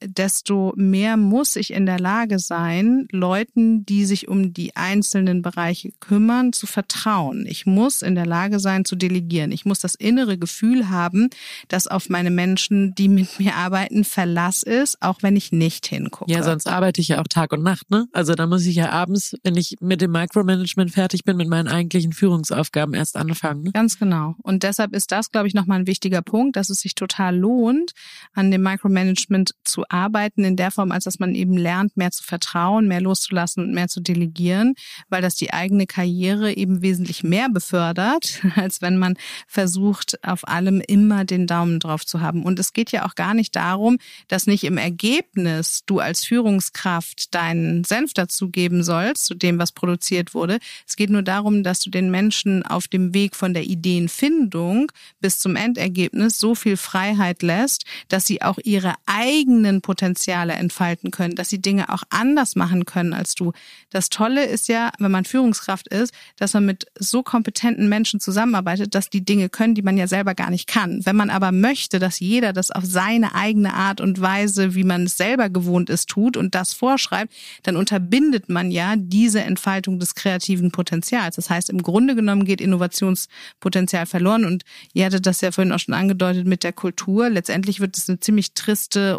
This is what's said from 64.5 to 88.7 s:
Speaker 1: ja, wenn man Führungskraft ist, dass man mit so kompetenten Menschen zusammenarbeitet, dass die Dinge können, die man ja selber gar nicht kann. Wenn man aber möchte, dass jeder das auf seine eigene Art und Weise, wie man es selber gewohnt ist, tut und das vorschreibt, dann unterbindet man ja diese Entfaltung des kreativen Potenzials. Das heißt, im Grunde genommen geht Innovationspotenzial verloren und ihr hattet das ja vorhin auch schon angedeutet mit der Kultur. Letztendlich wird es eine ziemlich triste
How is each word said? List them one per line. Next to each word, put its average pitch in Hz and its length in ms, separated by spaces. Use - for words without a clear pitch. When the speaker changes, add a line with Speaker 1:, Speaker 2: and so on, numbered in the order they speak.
Speaker 1:
ja, 233 320
wenn 196 120
man 185 140
Führungskraft 226 640
ist, 220 240
dass 202 160
man 202 120
mit 190 200
so 233 260
kompetenten 220 640
Menschen 214 300
zusammenarbeitet, 202 760
dass 196 140
die 190 160
Dinge 196 240
können, 220 260
die 208 60
man 196 160
ja 180 100
selber 190 280
gar - 140
nicht 180 180
kann. 185 380
Wenn 190 100
man 208 140
aber 190 220
möchte, 202 480
dass 180 200
jeder 208 340
das 185 180
auf 185 140
seine 196 500
eigene 202 380
Art 196 260
und 190 220
Weise, 190 540
wie 190 80
man 180 200
es 175 140
selber 220 320
gewohnt 180 400
ist, - 180
tut 233 300
und 185 180
das 185 180
vorschreibt, 240 600
dann 185 120
unterbindet 208 720
man 180 240
ja 180 240
diese 208 460
Entfaltung 190 580
des 175 160
kreativen 180 560
Potenzials. 175 640
Das - 140
heißt, 175 200
im 185 120
Grunde 233 340
genommen 202 300
geht 190 160
Innovationspotenzial 185 1400
verloren 196 400
und 175 180
ihr 190 120
hattet 190 200
das 185 160
ja 185 100
vorhin 190 220
auch 180 60
schon - 140
angedeutet 180 540
mit 185 160
der 175 100
Kultur. 196 560
Letztendlich 190 500
wird 190 180
es - 120
eine 180 100
ziemlich 208 340
triste 202 640